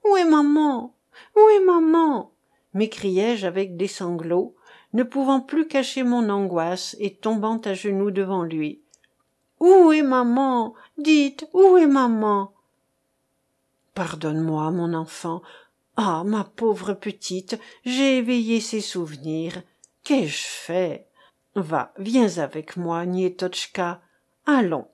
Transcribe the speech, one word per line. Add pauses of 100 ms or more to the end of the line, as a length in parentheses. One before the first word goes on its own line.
Où
est
maman ? (400)
Où
est
maman ? » (400)
m'écriai-je
avec
des
sanglots, (380)
ne
pouvant
plus
cacher
mon
angoisse
et
tombant
à
genoux
devant
lui. « (800)
Où
est
maman ? (220)
Dites,
où
est
maman ? » « (1400)
Pardonne-moi,
mon
enfant. (540)
Ah,
ma
pauvre
petite, (260)
j'ai
éveillé
ses
souvenirs. (400)
Qu'ai-je
fait ? (480)
Va,
viens
avec
moi,
Nietotchka. (460)
Allons. »